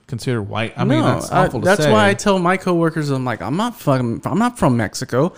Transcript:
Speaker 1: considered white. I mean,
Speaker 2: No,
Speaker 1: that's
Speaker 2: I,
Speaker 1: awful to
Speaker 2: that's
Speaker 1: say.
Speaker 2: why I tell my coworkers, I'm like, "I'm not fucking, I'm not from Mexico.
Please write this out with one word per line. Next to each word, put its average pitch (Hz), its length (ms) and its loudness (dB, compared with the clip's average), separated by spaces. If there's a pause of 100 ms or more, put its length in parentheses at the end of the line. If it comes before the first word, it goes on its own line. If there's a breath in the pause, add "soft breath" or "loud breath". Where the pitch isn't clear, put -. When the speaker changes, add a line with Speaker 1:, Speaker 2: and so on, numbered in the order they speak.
Speaker 1:
considered 120 380 -4
white. 104 320 -4
I - 80 -2
mean, 320 160 2
Speaker 2:
No, 233 140 0
Speaker 1:
that's - 160 -6
Speaker 2:
I, 185 160 2
Speaker 1:
awful 127 140 -4
to - 60 -2
Speaker 2:
that's 185 180 4
Speaker 1:
say. 151 80 4
Speaker 2:
why 214 160 6
I 196 60 2
tell 196 240 0
my 180 180 2
coworkers, 165 540 0
I'm 131 140 -2
like, 120 180 -4
"I'm 117 140 -4
not 220 220 -2
fucking, 123 460 0
I'm 165 140 -2
not 240 200 0
from 131 180 2
Mexico. 123 600 -2